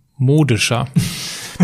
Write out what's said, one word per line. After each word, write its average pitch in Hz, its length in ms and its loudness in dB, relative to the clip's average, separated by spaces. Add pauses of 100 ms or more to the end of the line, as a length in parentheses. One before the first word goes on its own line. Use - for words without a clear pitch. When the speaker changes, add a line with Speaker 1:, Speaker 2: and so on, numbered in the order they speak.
(160)
Speaker 1:
modischer. 127 720 2 (360)
Speaker 2:
<laughs> - 400 -10